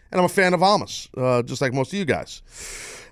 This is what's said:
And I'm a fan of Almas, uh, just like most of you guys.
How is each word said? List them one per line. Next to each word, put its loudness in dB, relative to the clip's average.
And 0
I'm 6
a 0
fan 4
of 2
Almas, 0
uh, 2
just -6
like 0
most -2
of -4
you -2
guys. -4